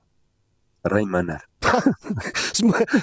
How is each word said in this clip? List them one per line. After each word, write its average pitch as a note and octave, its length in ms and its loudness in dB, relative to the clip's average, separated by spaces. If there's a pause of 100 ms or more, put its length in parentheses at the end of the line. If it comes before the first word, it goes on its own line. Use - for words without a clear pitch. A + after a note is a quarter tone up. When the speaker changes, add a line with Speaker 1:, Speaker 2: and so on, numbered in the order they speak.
(840)
Speaker 1:
Ry G#2 180 0
minder. F2 380 -2 (200)
Speaker 2:
<laughs> - 880 -2
Dis - 100 -2
ma-, A3+ 240 4 (160)